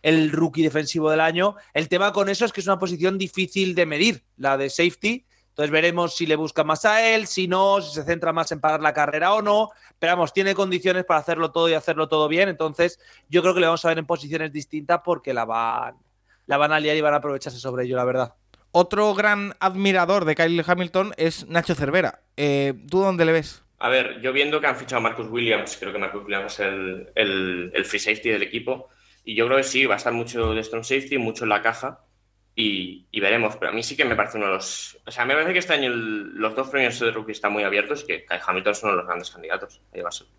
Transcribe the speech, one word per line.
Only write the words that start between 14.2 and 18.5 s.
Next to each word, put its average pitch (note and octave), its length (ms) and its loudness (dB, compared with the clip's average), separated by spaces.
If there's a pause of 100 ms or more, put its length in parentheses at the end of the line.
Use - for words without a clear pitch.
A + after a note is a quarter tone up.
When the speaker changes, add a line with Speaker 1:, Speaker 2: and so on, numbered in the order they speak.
Speaker 1:
distintas D3+ 520 -2
porque E3+ 300 -2
la A#2 100 0
van, A#2 520 -2 (500)
la C#3+ 120 2
van D3 140 4
a D#3 60 4
liar D3+ 180 2
y D#3 40 2
van D3 140 4
a - 20 2
aprovecharse C#3 420 -4
sobre B2+ 280 -4
ello, B2+ 100 -4
la B2 80 0
verdad. B2+ 300 -2 (360)